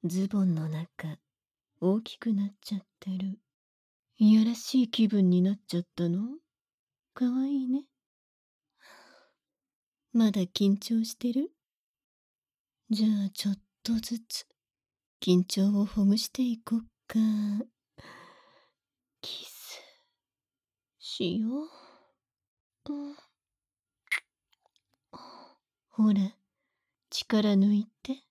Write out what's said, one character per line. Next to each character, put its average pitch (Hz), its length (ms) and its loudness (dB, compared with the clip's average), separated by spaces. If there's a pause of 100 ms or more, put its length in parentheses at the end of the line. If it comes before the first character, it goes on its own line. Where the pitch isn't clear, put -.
ズ 185 240 -2
ボ 196 160 0
ン 185 120 2
の 160 120 -4
中、 156 540 -8 (580)
大 190 220 2
き - 160 -16
く 226 160 -2
な 202 140 0
っ 202 120 -10
ち - 160 -8
ゃ 190 40 -4
っ - 60 -20 (140)
て 190 180 -8
る。 190 220 -6 (760)
い 214 180 8
や 220 80 6
ら 233 100 0
し 254 300 0
い 226 80 -2
気 220 160 2
分 202 220 4
に 180 120 6
な 196 120 2
っ 202 120 -8
ち - 120 -4
ゃ - 20 0
っ 175 40 -6 (120)
た 175 140 -2
の？ 226 300 -4 (720)
か 247 180 -2
わ 262 160 0
い 277 160 0
い 254 60 -6
ね。 269 180 -2 (2250)
ま 226 200 4
だ 196 100 0
緊 196 360 0
張 226 280 -2
し 226 120 -12
て 240 140 -4
る？ 277 240 -4 (1300)
じ 214 160 2
ゃ - 20 4 (200)
あ、 - 20 -4
ち - 180 -6
ょ 202 60 0
っ 196 60 -8 (220)
と 233 120 -4
ず 226 260 -4
つ、 - 260 -12 (760)
緊 180 240 4
張 202 360 0
を 208 40 2
ほ 202 200 0
ぐ 202 120 4
し - 120 -6
て - 140 -4
い 233 180 -2
こ - 160 -2
っ - 20 2 (280)
か。 - 100 -2 (2000)
キ - 240 -14
ス、 - 360 -18 (1160)
し 180 400 -6
よ 247 240 -4
う。 320 60 -16 (1200)
う 285 220 -8
ん。 285 40 -20 (2750)
ほ 214 240 2
ら、 196 240 -2 (720)
力 214 460 0
抜 196 180 4
い 208 140 0 (160)
て。 269 280 -10